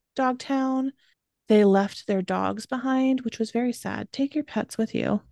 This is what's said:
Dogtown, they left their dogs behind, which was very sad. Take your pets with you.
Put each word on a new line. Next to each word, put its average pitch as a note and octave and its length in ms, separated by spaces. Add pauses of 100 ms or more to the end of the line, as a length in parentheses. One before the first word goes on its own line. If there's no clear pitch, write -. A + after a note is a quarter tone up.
(160)
Dogtown, C4 760 (560)
they G#3+ 160
left G3 440
their G3 140
dogs F#3+ 440
behind, C4 560
which A#3 180
was A3 120
very A#3+ 220
sad. - 380
Take C#4 240
your D4+ 80
pets - 340
with A3+ 160
you. G3+ 280 (100)